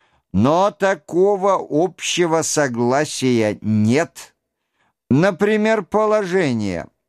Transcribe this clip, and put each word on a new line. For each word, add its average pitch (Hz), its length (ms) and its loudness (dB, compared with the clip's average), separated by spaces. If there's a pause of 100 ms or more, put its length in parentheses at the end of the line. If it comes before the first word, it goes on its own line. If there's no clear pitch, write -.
(340)
Но 156 380 2
такого 190 960 0
общего 165 720 -2
согласия 123 1200 0
нет. 110 720 0 (760)
Например, 208 720 2
положения, 175 1040 -2 (220)